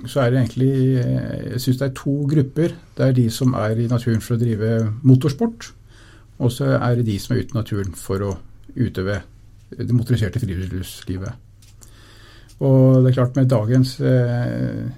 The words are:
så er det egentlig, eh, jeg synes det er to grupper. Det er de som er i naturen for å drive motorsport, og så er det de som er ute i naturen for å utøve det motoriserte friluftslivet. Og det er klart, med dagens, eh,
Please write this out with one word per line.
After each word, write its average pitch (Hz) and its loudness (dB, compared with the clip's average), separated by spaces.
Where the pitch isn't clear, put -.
så 131 0
er 120 4
det 131 2
egentlig, 127 0
eh, 127 -4
jeg 123 -4
synes 127 2
det 131 -2
er 131 -8
to 143 -2
grupper. 156 0
Det 131 2
er 131 4
de 120 4
som 123 0
er 107 -2
i 117 -2
naturen 117 0
for 120 -4
å 113 0
drive 110 0
motorsport, 156 2
og 123 0
så 135 0
er 120 0
det 117 0
de 101 -2
som - -4
er 107 0
ute - -6
i 110 -2
naturen 98 -6
for - -6
å 98 -4
utøve 98 -4
det 110 -6
motoriserte 110 0
friluftslivet. 92 -8
Og 131 6
det 127 4
er 123 2
klart, 123 0
med 131 4
dagens, 127 2
eh, 120 0